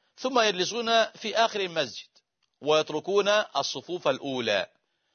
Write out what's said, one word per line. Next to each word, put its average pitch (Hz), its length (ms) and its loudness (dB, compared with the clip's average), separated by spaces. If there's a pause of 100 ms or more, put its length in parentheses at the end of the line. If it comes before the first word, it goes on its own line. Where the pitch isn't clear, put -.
(180)
ثم 262 220 0
يجلسون 220 640 2
في 196 300 -8
آخر 220 240 0
المسجد 160 480 -6 (540)
ويتركون 156 640 2
الصفوف 170 800 -2
الأولى، 123 600 0 (480)